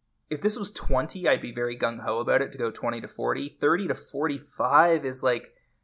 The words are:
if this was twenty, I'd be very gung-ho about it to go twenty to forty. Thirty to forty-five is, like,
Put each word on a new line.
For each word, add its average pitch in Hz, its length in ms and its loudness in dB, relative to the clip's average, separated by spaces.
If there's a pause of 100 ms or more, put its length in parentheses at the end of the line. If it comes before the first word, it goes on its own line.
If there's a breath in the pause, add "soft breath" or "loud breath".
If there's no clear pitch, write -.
(300)
if 147 120 -6
this 214 160 0
was 208 120 -6
twenty, 170 580 0
I'd 131 140 4
be 120 120 -8
very 120 240 -4
gung-ho 117 420 -2
about 123 220 2
it 135 100 -4
to 135 60 -14
go 117 140 -2
twenty 117 280 -6
to 110 80 -10
forty. 123 520 -4
Thirty 170 280 2
to 135 80 -2
forty-five 143 1080 2
is, 131 180 -4
like, 123 300 0 (300)